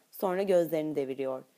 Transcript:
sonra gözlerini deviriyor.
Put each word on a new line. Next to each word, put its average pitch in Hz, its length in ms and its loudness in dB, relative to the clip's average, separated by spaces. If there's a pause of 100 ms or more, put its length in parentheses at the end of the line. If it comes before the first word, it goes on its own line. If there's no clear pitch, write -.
(100)
sonra 190 320 -2
gözlerini 160 540 2
deviriyor. 131 460 -4 (160)